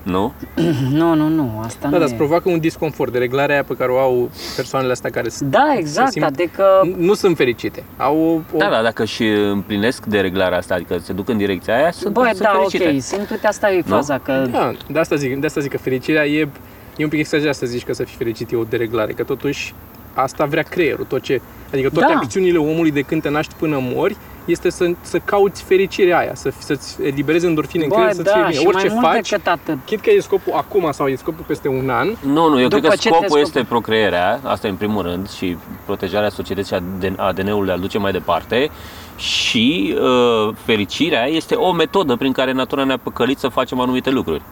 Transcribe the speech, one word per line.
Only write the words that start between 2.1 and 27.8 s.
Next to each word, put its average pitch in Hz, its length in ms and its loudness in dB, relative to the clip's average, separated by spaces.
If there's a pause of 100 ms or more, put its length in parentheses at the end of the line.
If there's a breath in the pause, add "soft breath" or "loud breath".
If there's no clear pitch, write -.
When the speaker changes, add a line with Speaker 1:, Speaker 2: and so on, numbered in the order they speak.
Speaker 3:
provoacă 165 340 2
un 170 100 2
disconfort. 156 520 -2
Dereglarea 131 440 0
aia 139 80 2
pe 139 120 -6
care 127 160 0
o 127 80 2
au 123 300 2 (260 loud breath)
persoanele 131 360 -2
astea 123 180 -4
care 120 200 -4
s-, - 140 -10
Speaker 2:
Da, 220 300 2
Speaker 3:
se 240 60 0
Speaker 2:
exact, 160 320 0
Speaker 3:
simt, 151 140 0
Speaker 2:
adică 170 380 -2 (200)
Speaker 3:
n-, 180 120 0 (100)
nu 196 80 6
sunt 190 240 2
fericite. 120 460 -2 (140)
Au 143 200 2
o, 160 380 0
o - 20 2
Speaker 1:
Da, 196 120 2
da, 123 120 2
dacă 113 240 0
și 110 220 -2 (240)
împlinesc 104 540 -2
dereglarea 92 520 2
asta, 87 160 -2
adică 90 280 -2
se 95 120 -8
duc 95 160 -6
în 117 80 2
direcția 101 380 0
aia, 156 160 2
sunt, - 220 -6
Speaker 2:
Bă, 247 120 2
Speaker 1:
sunt 214 140 0
Speaker 2:
da, 220 100 2
Speaker 1:
fericite. 190 460 2
Speaker 2:
ok, 135 60 0
sunt, 190 280 -6
uite, 220 180 -2
asta 208 240 0
e 180 140 2
Speaker 1:
Nu? 196 100 0
Speaker 2:
faza, 269 220 0
că 269 340 -2
Speaker 3:
Da, 180 200 0 (160)
de 147 120 -2
asta 165 160 0
zic, 139 240 -2
de 143 60 -2
asta 156 160 -2
zic 139 100 -4
că - 60 -4
fericirea 147 480 0
e... 147 220 0 (500 loud breath)
e 151 60 -2
un 151 60 0
pic 151 100 -2
exagerat 147 360 0
să - 100 -6
zici 120 180 -6
că - 100 -6
să 127 100 -6
fii - 140 -12
fericit 117 340 -6
e 120 40 -2
o 113 80 0
dereglare, 113 500 -2
că 120 100 -6
totuși 139 500 -4 (400)
asta 156 320 0
vrea 151 180 0
creierul, 147 420 0
tot 131 160 -2
ce, 131 200 0 (320 loud breath)
adică 135 160 0
toate 170 240 4
Speaker 2:
Da. 285 60 2
Speaker 3:
acțiunile 175 380 2
omului 160 340 2
de 143 100 0
când 156 200 -2
te 151 80 -2
naști 151 280 -2
până 151 220 0 (160)
mori 170 200 0 (300 loud breath)
este 170 240 0
să, 175 200 0 (120)
să - 240 -4
cauți 202 380 2
fericirea 185 540 4
aia, 123 180 0
să, 135 240 -4
să-ți - 440 -6
eliberezi 147 420 0
endorfine 160 380 0